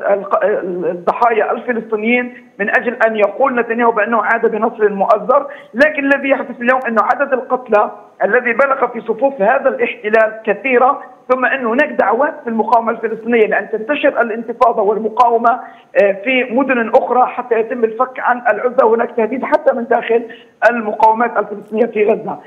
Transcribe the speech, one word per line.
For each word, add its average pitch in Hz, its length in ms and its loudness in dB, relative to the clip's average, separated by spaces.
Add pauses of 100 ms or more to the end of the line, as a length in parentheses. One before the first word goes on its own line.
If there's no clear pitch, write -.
الق-، 196 420 0
الضحايا 180 1080 0
الفلسطينيين 233 800 -2 (240)
من 202 120 -2
أجل 233 260 0 (100)
أن 220 100 0
يقول 240 440 2
نتنياهو 233 300 0
بأنه 226 320 0
عاد 226 240 0
بنصر 214 420 0
مؤزر. 196 580 0 (280)
لكن 285 300 2
الذي 277 240 0
يحدث 262 320 -2
اليوم 247 280 0
أنه 220 140 0
عدد - 300 0
القتلى 233 580 0 (340)
الذي 233 280 2
بلغ 262 340 0
في 240 140 -6
صفوف 262 420 -2
هذا 254 260 2
الاحتلال 220 760 0
كثيرة، 254 580 2 (260)
ثم 254 160 0
أن 247 220 -2
هناك 254 220 0
دعوات 247 460 0 (100)
في 233 60 -6
المقاومة 226 420 0
الفلسطينية 226 540 0
لأن 196 240 -2
تنتشر 262 500 -2
الانتفاضة 233 600 0
والمقاومة، 233 800 2 (420)
آه، 196 100 4 (120)
في 254 260 0
مدن 240 440 0
أخرى 247 320 4
حتى 226 340 -2
يتم 226 240 -2
الفك 226 360 -2
عن 240 220 0 (100)
العزلة. 233 420 2
هناك 233 220 0
تهديد 233 280 -2
حتى 269 300 2
من 233 100 -4
داخل 233 380 0 (480)
المقاومات 226 640 0
الفلسطينية 214 500 -2
في 214 180 0
غزة. 190 420 -2